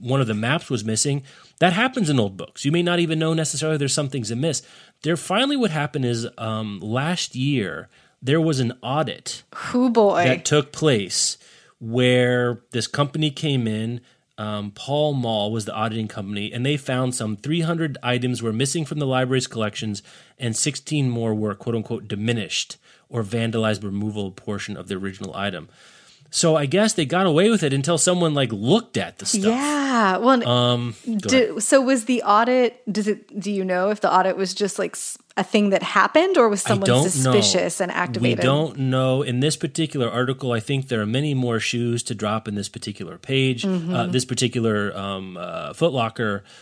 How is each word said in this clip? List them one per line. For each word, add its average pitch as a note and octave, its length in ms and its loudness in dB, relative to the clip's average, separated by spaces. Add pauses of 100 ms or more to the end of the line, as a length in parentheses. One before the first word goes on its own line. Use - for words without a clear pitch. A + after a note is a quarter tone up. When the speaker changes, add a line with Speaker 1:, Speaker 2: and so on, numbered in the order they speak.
Speaker 1:
one C3 180 0
of B2 80 2
the A2 60 0
maps A#2 380 -2
was G#2+ 120 -2
missing, C3+ 380 -2 (380)
that F3+ 120 6
happens A3+ 380 0
in C#3 100 4
old G2 160 0
books. - 300 -10
You C#3+ 60 0
may E3+ 100 2
not F3 180 0
even D#3+ 200 0
know D#3+ 140 0
necessarily D#3 440 -2
there's C#3 160 -2
some C#3+ 160 -2
things A#2 220 -6
amiss. C#3 300 -2 (420)
There E3 120 0
finally B3+ 400 0
what A#3 160 0
happened D3 340 -2
is, A#2 220 -2 (100)
um, A2 440 -6
last C3 540 -4
year, A#2 540 -2 (340)
there D3+ 180 2
was D#3 180 2
an A2+ 220 0
audit C3 600 -4 (120)
Speaker 2:
Hoo B3 360 0
boy. G3+ 340 6
Speaker 1:
that B2+ 200 2
took D3 260 2
place A2 680 0 (420)
where B2 840 2 (100)
this A#2 160 -2
company D3 440 -2
came C3+ 360 -2
in, A2+ 340 -4 (360)
um, G#2 340 -8
Paul D3 420 -2
Mall A2 380 0
was A2 140 -4
the G#2+ 80 -8
auditing A2 340 -4
company, G#2 440 -8
and A#2+ 140 -4
they D3 120 2
found B2+ 380 -2
some G#2+ 200 -4
three D#3 260 -4
hundred D#3+ 420 -2
items B2 380 -2
were A2+ 120 -2
missing C#3 320 -2
from D3+ 140 -6
the C#3 80 -2
library's C3 400 0
collections, G#2+ 540 -6 (380)
and A2+ 160 -4
sixteen C#3+ 540 -2
more A2+ 240 -2
were, G#2+ 220 -2
quote A#2 200 -4
unquote, G#2+ 320 -6
"diminished" G#2+ 720 -4 (320)
or A#2 140 -2
vandalized, A2 600 0
removal G2+ 480 -4
portion G2+ 460 -8
of - 100 -14
the G2 80 -4
original F#2+ 400 -8
item. F#2+ 320 -6 (640)
So D#3+ 220 4
I D3 100 2
guess G3 280 2
they D#3+ 120 0
got F3 200 2
away F3 240 4
with G#3 120 4
it C#3 120 2
until C#3 240 2
someone, F3 360 2
like, C3+ 200 0
looked C#3 420 2
at F3 220 -4
the - 80 -12
stuff. G3 180 0
Speaker 2:
Yeah. B3+ 720 2
Well, A3+ 140 4
and B3+ 160 6
Speaker 1:
Um, A#2+ 500 2 (100)
go A3+ 120 -2
Speaker 2:
do, G#3+ 340 2
Speaker 1:
ahead. G#3+ 120 -6
Speaker 2:
so C4+ 180 6
was B3 240 2
the B3 180 0
audit, A#3 680 4
does G#3 200 -2
it, G3+ 280 -6
do G3 140 -4
you F#3+ 140 -2
know F#3 240 0
if G#3 100 -2
the F#3 100 2
audit F#3 280 4
was F#3 160 -2
just, G3+ 260 -2
like, F3+ 160 -4
s-, - 220 -10 (180)
a - 80 0
thing G#3 280 2
that - 120 4
happened, D#4+ 540 4
or A#3+ 100 8
was G3+ 180 0
Speaker 1:
I - 40 2
Speaker 2:
someone G2 180 2
Speaker 1:
don't C3+ 220 6
Speaker 2:
suspicious F3 720 2
Speaker 1:
know. - 20 -2
Speaker 2:
and F3 80 -4
activated? A#2+ 480 0
Speaker 1:
We - 60 0
don't C#3 340 0
know. C3 440 0
In B2 180 -2
this D3+ 160 0
particular C#3+ 520 -2
article, B2 440 -2
I A2+ 80 0
think C3+ 260 -4
there A2 140 -2
are G#2 40 -2
many C#3 280 -2
more A#2+ 260 0
shoes A#2+ 440 -2
to A#2 120 -8
drop G#2+ 320 -4
in G#2 80 -6
this G2+ 140 -6
particular F2 480 -12
page, C3 480 0
uh, - 20 -2
Speaker 2:
Mm-hmm. E3+ 460 -2
Speaker 1:
this B2+ 100 2
particular, A2+ 760 -2
um, F#2+ 400 -8
uh, E2 360 -10
Foot - 180 0
Locker A2 540 -2 (160)